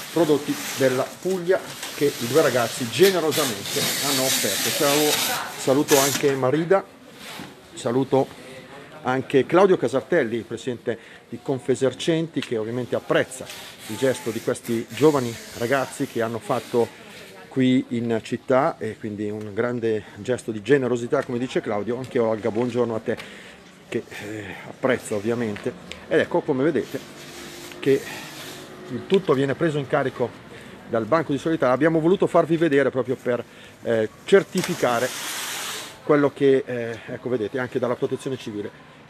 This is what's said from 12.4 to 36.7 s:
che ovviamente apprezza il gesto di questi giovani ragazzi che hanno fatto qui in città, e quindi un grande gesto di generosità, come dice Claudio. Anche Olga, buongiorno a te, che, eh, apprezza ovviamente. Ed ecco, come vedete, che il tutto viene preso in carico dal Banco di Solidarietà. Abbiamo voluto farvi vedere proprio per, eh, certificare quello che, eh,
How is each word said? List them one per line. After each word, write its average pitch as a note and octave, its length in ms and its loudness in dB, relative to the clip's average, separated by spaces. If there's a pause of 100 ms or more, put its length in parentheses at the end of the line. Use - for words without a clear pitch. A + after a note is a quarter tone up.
che A#2+ 180 -2
ovviamente A#2 360 -4
apprezza - 520 0 (400)
il A2 100 -8
gesto A#2+ 340 0
di A2 100 -6
questi A#2 500 -2
giovani B2 440 4 (220)
ragazzi B2+ 500 -2
che A#2+ 140 -4
hanno A2+ 180 -2
fatto A#2 480 0 (640)
qui B2+ 400 2
in A#2 340 0
città, C3 560 0
e G#2+ 200 -6
quindi G#2 320 -6
un G#2+ 240 -8
grande A2+ 500 0 (120)
gesto A2+ 340 -4
di A2 120 -8
generosità, B2 600 2
come A#2+ 160 -6
dice B2+ 220 -2
Claudio. G#2+ 360 -2
Anche B2+ 220 -4
Olga, A2+ 320 2
buongiorno A#2 440 0
a A2 60 -4
te, A2 160 -4 (720)
che, - 180 -4
eh, G#2 480 -12 (140)
apprezza A#2+ 460 -2
ovviamente. G#2+ 580 -4 (340)
Ed D#3+ 140 2
ecco, D3+ 220 0
come C3 200 0
vedete, C#3 380 0 (800)
che C#3 200 2 (920)
il A#2+ 160 -8
tutto F#3+ 260 4
viene C#3 220 2
preso D#3+ 240 0
in C#3 80 -2
carico C3 420 0 (600)
dal A2+ 180 0
Banco D3+ 260 2
di C3+ 60 0
Solidarietà. D#3 340 2
Abbiamo D#3+ 280 4
voluto F3 260 4
farvi E3 300 4
vedere C#3 340 4
proprio B2 260 -2
per, A#2+ 260 -2 (400)
eh, A2+ 260 2 (160)
certificare D3+ 840 2 (960)
quello C#3+ 280 4
che, C3+ 340 4
eh, A#2 400 -6